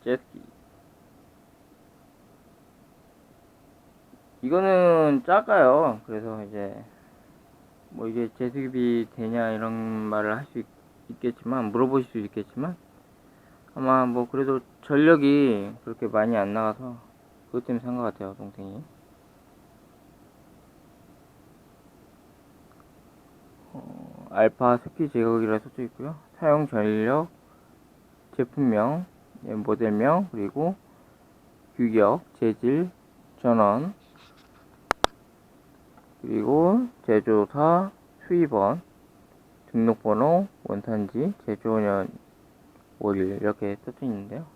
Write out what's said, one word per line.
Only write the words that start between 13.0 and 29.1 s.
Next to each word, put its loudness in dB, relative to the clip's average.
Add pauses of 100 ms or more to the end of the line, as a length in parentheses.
아마 2
뭐, -2
그래도 -2 (220)
전력이 4 (120)
그렇게 -8
많이 2
안 0
나가서 -6 (500)
그것 -8
때문에 -6
산 -8
것 -6
같아요, -8
동생이. -16 (4000)
어, -18
알파 2
습기 -6
제거기라 0
써져 -12
있고요. -12 (220)
사용 2
전력, 0 (1080)
제품명, 0 (400)